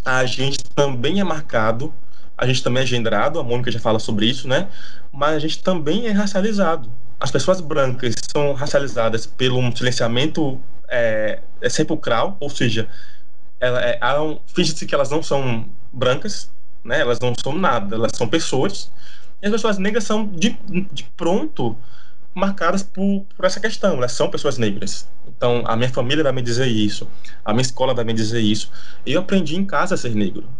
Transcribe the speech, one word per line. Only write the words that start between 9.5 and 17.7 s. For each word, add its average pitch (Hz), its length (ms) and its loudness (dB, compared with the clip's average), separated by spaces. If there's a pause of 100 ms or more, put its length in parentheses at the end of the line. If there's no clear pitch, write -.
um 123 160 2
silenciamento, 127 880 0 (280)
é, 110 500 0 (220)
é - 80 0
sepulcral, 156 720 0
ou 147 80 -2
seja, 110 400 0 (680)
ela, 123 220 0
é, 120 200 0
há 135 200 0
um, 151 240 -2
finge-se - 400 0
que - 80 -2
elas 139 160 2
não 156 140 0
são 127 420 0 (260)
brancas, 131 600 0 (320)
né? 131 160 0
Elas 120 220 2
não 123 200 2
são 135 120 0
nada, 120 420 0